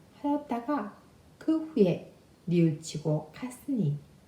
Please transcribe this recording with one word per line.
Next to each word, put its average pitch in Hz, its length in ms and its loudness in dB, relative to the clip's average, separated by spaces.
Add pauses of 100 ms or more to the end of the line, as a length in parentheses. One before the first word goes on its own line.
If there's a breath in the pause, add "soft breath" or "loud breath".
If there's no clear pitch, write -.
(140)
하였다가 285 880 -4 (380)
그 320 280 0
후에 - 460 2 (340)
뉘우치고 160 880 0
갔으니, 214 680 -4 (280)